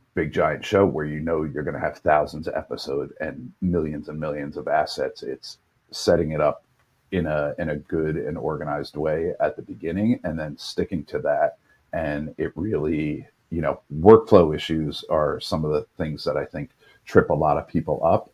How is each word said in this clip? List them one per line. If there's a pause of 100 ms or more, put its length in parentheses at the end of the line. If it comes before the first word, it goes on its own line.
(140)
big
giant
show
where
you
know
you're
gonna
have
thousands
of
episodes
and (120)
millions
and
millions
of
assets,
it's (340)
setting
it
up (480)
in
a,
in
a
good
and
organized
way
at
the
beginning
and
then
sticking
to
that. (380)
And
it
really, (240)
you
know, (180)
workflow
issues
are
some
of
the (100)
things
that
I
think (360)
trip
a
lot
of
people
up.